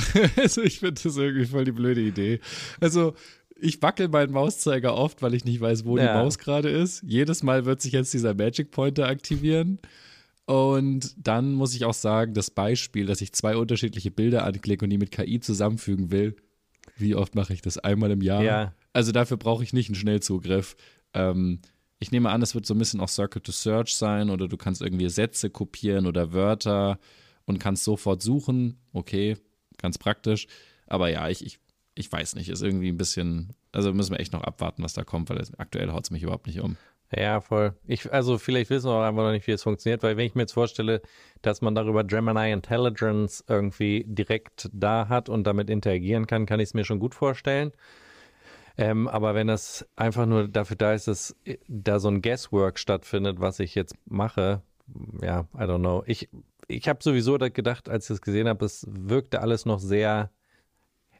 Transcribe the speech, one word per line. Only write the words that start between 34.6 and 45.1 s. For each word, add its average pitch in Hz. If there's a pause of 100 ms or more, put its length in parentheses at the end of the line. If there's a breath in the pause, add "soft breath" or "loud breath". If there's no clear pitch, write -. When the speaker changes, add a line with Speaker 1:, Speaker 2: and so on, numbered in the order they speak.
Speaker 1:
was 82
da -
kommt, 82
weil - (160)
aktuell -
haut's -
mich 82
überhaupt -
nicht 82
um. 95 (400 soft breath)
Speaker 2:
Ja, 104
voll. 104 (100)
Ich, -
also 127
vielleicht 127
wissen 131
wir 120
auch 110
einfach 110
noch 110
nicht, 104
wie 113
es 104
funktioniert, 113
weil 110
wenn 120
ich 113
mir 127
jetzt 110
vorstelle, 113 (420 loud breath)
dass 104
man 107
darüber 110
Gemini 110
Intelligence 107
irgendwie 104
direkt 107
da 104
hat 123